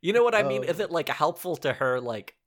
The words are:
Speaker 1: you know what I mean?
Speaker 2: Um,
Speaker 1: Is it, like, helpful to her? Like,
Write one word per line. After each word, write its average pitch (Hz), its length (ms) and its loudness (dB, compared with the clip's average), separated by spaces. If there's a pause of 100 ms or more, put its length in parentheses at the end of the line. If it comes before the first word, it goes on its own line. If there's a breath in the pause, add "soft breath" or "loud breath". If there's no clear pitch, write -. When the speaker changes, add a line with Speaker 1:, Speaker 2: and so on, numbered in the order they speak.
Speaker 1:
you 175 120 -2
know 240 120 6
what 233 100 4
I 208 80 4
mean? 131 200 0
Speaker 2:
Um, - 20 -6
Speaker 1:
Is 170 160 -2
it, 190 100 -2
like, 165 180 -2
helpful 160 500 0
to 135 160 -2
her? 127 260 0
Like, 113 340 -8 (120)